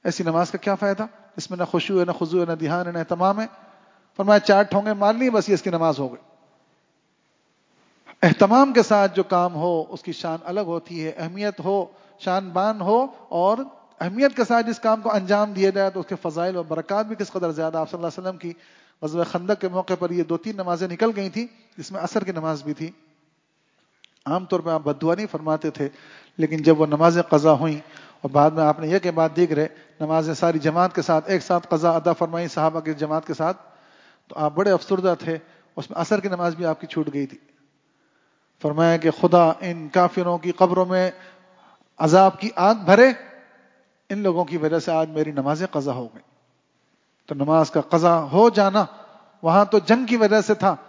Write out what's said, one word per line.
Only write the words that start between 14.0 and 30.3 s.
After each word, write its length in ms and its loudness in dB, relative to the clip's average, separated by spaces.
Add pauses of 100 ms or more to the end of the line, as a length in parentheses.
کے 120 0
ساتھ 180 2
جس 140 -6
کام 220 0
کو 120 -4
انجام 400 0
دیا 160 2
جائے 200 0
تو 100 -6
اس 60 -8
کے 160 -8
فضائل 340 -4
و 80 -4
برکات 420 -4
بھی 100 -10
کس 160 -8
قدر 200 -4
زیادہ۔ 260 -4
آپ 120 -4
صلی 80 -10
اللہ 100 -6
علیہ 120 -8
وسلم 180 -10
کی 160 -12 (480)
غزوہ 220 -4
خندق 380 -4
کے 60 -4
موقع 320 -4
پر 100 -4
یہ 140 -2
دو 140 -4
تین 180 -8
نمازیں 320 -4
نکل 280 0
گئی 140 -6
تھیں، 180 -8 (300)
جس 140 -16
میں 100 -8
عصر 220 -4
کی 80 -6
نماز 320 -6
بھی 100 -6
تھی۔ 180 -10 (1300)
عام 200 -4
طور 140 -2
پہ 100 -6
آپ 120 0
بد 200 -4
دعا 140 0
نہیں 160 -8
فرماتے 380 -4
تھے، 200 -6 (480)
لیکن 200 -2
جب 240 4
وہ 40 6
نمازیں 360 4
قضا 300 4
ہوئیں 280 0 (420)
اور 80 -8
بعد 220 4
میں 120 0
آپ 160 2
نے 80 -6
یہ 120 0
کہ 120 -2
بات 240 0
دیکھ 180 2
رہے، 140 0 (320)
نمازیں 340 -2